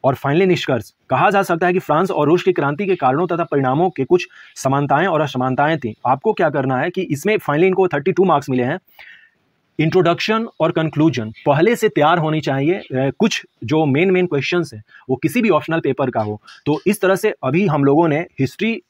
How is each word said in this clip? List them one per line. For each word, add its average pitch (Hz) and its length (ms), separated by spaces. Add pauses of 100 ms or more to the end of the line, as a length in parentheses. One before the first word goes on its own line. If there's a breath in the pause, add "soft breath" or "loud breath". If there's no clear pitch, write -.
और 135 100
finally 151 320
निष्कर्ष, 135 460 (180)
कहा 180 200
जा 196 120
सकता 175 240
है 180 60
कि 185 60
फ्रांस 170 320
और 151 160
रूस 175 160
की 185 100
क्रांति 151 340
के 185 100
कारणों 143 300
तथा 170 180
परिणामों 147 460
के 135 140
कुछ 180 240 (280 loud breath)
समानताएं 143 500
और 160 140
असमानताएं 135 580
थी। 110 160 (120)
आपको 139 260
क्या 165 180
करना 135 280
है 165 120
कि 190 120
इसमें 196 340
finally 151 280
इनको 185 240
थर्टी 147 240
टू 196 120
मार्क्स 147 260
मिले 127 120
हैं। 143 160 (1040 loud breath)
इंट्रोडक्शन 185 680 (120)
और 160 120
कंक्लूजन 147 580
पहले 160 460
से 214 120
तैयार 165 300
होनी 156 220
चाहिए। 143 340
अ, - 180
कुछ 135 540 (180)
जो 156 220
मेन, 151 240
मेन 180 160
क्वेश्चंस 156 480
हैं 107 80 (280 loud breath)
वो 127 60
किसी 156 260
भी 226 80
ऑप्शनल 160 300
पेपर 135 300
का 117 100
हो, 104 200 (260 loud breath)
तो 151 200
इस 202 140
तरह 190 140
से 202 200 (100)
अभी 160 220
हम 143 180
लोगों 151 240
ने 147 100
हिस्ट्री 190 720